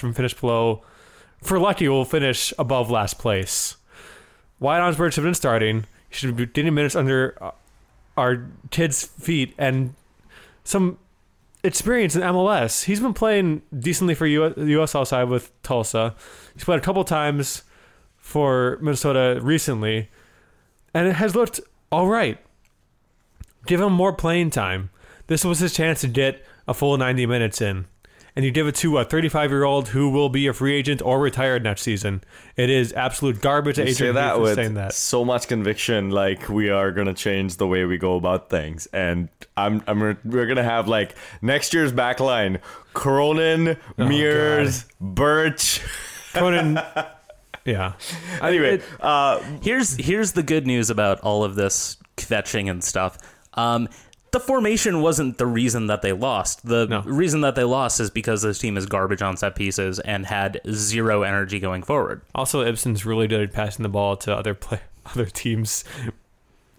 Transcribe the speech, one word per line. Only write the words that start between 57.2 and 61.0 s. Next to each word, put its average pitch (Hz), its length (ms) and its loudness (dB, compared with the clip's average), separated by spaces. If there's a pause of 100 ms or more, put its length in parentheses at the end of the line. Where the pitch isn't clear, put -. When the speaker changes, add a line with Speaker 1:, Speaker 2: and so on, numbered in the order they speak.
Speaker 3:
that 139 140 2
they 127 80 2
lost 123 360 0
is 107 120 -2
because 107 320 -2
this 107 160 -2
team 104 180 -2
is 95 80 -4
garbage 98 380 -2
on 95 120 -2
set 98 200 -2
pieces 95 440 -2
and 98 280 -4
had 98 420 -4
zero 107 540 0